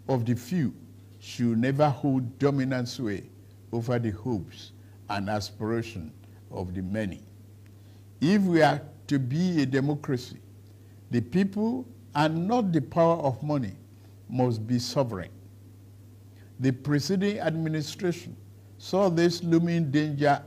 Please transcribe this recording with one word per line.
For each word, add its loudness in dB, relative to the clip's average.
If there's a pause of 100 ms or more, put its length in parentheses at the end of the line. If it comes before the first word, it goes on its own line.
of 0
the 2
few -2 (460)
should 0
never 4
hold -2
dominant 0
sway -6 (440)
over 0
the 0
hopes -6 (360)
and -4
aspirations -4 (380)
of -8
the -4
many. -4 (960)
If 4
we 4
are 4 (280)
to 2
be 0
a 2
democracy, -2 (720)
the 2
people 0 (260)
and 2
not 2
the 2
power 4
of -2
money -2 (540)
must 0
be 2
sovereign. -2 (1300)
The 2
preceding 0
administration -4 (420)
saw 2
this 2
looming 2
danger 2